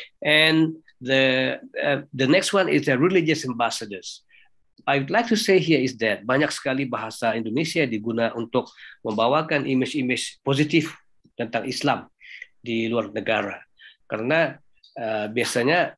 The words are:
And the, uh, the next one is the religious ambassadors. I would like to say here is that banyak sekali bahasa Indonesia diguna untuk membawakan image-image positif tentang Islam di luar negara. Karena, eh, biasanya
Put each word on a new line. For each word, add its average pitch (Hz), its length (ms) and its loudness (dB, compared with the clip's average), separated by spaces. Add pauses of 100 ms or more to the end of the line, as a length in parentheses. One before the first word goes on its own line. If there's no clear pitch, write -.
(240)
And 156 520 4 (240)
the, 131 600 2 (220)
uh, 143 200 0 (120)
the 131 140 2
next 180 240 2
one 190 160 2
is 147 180 2
the 131 140 2
religious 160 460 2
ambassadors. 113 800 -6 (640)
I 139 160 2
would 139 80 -6
like 233 160 2
to 233 80 2
say 196 240 4
here 151 240 4
is 117 160 -4
that 107 240 0
banyak 135 240 2
sekali 135 400 -4
bahasa 113 480 -4
Indonesia 143 480 -2
diguna 117 560 -2
untuk 117 320 -4 (320)
membawakan 131 640 0
image-image 127 720 -2
positif 147 560 0 (400)
tentang 113 320 -4
Islam 123 400 -2 (560)
di 113 240 -2
luar 113 240 -2
negara. 101 480 -2 (480)
Karena, 135 480 0 (400)
eh, 110 320 -4
biasanya 123 720 0